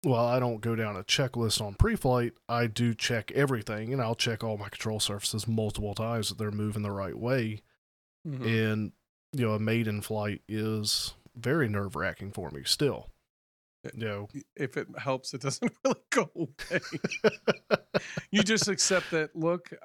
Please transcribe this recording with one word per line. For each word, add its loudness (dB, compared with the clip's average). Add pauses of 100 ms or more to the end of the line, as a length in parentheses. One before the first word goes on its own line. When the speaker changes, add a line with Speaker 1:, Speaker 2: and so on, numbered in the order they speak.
Speaker 1:
well, 4
I 4
don't 0
go 0
down 0
a -8
checklist 2
on -6
pre-flight. 4 (160)
I 2
do 2
check -2
everything, 0
and 0
I'll 0
check 0
all -2
my -8
control -4
surfaces -2
multiple 0
times -2
that -8
they're 0
moving 0
the 0
right -4
way. 0 (640)
Speaker 2:
Mm-hmm. -6
Speaker 1:
And, 2 (420)
you 2
know, 2
a 0
maiden 2
flight -4
is -2 (220)
very 2
nerve-wracking -2
for -6
me -10
still. 0 (720)
Speaker 2:
It -10
Speaker 1:
You -6
know. -6
Speaker 2:
i-, -12 (140)
if -6
it -4 (100)
helps, -4
it -8
doesn't -2
<laughs> -4
really 2 (100)
go 2
away. -4
Speaker 1:
<laughs> -12 (1400)
Speaker 2:
You 4
just 4
accept 2
that, 0
"Look, -2 (140)